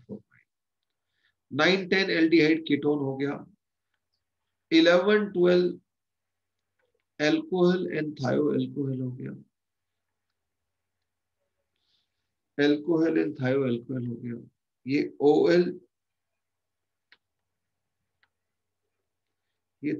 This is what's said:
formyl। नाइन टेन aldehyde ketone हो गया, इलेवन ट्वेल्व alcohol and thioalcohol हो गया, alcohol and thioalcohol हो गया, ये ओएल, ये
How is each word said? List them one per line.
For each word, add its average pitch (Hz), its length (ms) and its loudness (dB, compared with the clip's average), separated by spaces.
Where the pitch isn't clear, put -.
formyl। - 400 -20
नाइन 180 380 0
टेन 190 180 0
aldehyde 160 500 4
ketone 147 320 0
हो 135 160 -4
गया, 143 180 -6
इलेवन 180 600 4
ट्वेल्व 180 480 2
alcohol 175 680 0
and 151 220 -6
thioalcohol 135 800 -4
हो 127 180 -8
गया, 139 160 -14
alcohol 160 680 0
and 147 180 -6
thioalcohol 127 680 -4
हो 117 160 -8
गया, 120 140 -10
ये 147 360 -4
ओएल, 156 580 2
ये 151 160 -6